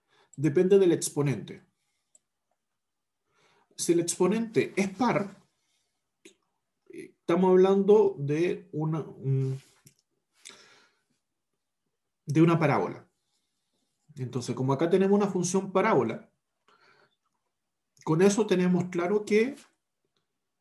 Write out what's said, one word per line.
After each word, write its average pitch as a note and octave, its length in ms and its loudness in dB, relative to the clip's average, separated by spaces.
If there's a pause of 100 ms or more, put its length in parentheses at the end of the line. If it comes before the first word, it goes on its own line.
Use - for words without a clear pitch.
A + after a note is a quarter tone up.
(360)
depende F3+ 420 2
del F3+ 140 4
exponente. - 760 -6 (2000)
Si - 160 -2
el E3+ 80 2
exponente F#3 760 -2
es G3 120 -2
par, G3+ 520 -4 (1500)
eh, - 320 -18
estamos F3+ 300 0
hablando G3 680 4
de D#3 540 -4
una, D#3 300 -4
un, C3+ 540 -4 (2750)
de D#3 160 2
una E3 160 4
parábola. B2 500 -2 (1080)
Entonces, B2 400 -8
como C3 160 -2
acá E3 180 0
tenemos G3 260 2
una G3+ 120 0
función F#3+ 420 -4
parábola, F#3 580 0 (1700)
con D#3+ 180 -2
eso G3+ 280 2
tenemos F3+ 380 0
claro F#3+ 380 -4
que A3+ 300 0 (1080)